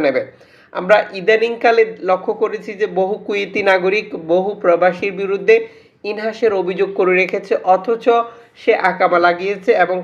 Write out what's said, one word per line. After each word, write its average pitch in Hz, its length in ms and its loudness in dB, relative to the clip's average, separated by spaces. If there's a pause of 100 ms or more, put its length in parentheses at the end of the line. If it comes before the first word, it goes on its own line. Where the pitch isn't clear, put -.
নেবে। 131 180 0 (500)
আমরা 180 240 2 (220)
ইদানিংকালে 226 640 2 (280)
লক্ষ্য 185 220 0 (100)
করেছি 214 280 -4 (100)
যে 208 60 -2 (120)
বহু 190 160 -2 (120)
কুয়েতি 202 340 -4 (100)
নাগরিক 190 360 0 (260)
বহু 185 180 2 (120)
প্রবাসীর 180 580 2
বিরুদ্ধে 196 360 2 (540)
ইনহাসের 214 500 -2
অভিযোগ 180 380 -2
করে 185 140 2 (100)
রেখেছে, 196 300 -6 (220)
অথচ 226 320 -2 (540)
সে 226 120 2 (180)
আকামা 180 360 2
লাগিয়েছে 190 440 0 (140)
এবং 180 200 0